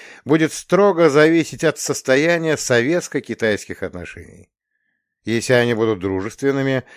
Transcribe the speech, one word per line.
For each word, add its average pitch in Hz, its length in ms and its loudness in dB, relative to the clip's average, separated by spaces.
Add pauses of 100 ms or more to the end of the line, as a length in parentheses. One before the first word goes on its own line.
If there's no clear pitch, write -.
(240)
будет 156 300 0
строго 180 560 2
зависеть 151 540 2
от 151 140 0
состояния 156 760 -2
советско-китайских 120 1300 -4
отношений. 87 640 -14 (800)
Если 113 260 -2
они 120 220 4
будут 110 240 0
дружественными, 135 840 -2 (120)